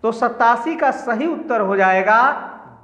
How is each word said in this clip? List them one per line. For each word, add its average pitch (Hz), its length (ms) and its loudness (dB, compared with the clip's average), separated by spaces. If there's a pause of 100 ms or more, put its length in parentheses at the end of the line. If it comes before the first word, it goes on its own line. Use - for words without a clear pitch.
तो 220 100 -2
सतासी 233 640 0
का 294 140 2
सही 247 360 -4
उत्तर 262 340 -2
हो 196 160 0
जाएगा 196 720 2 (340)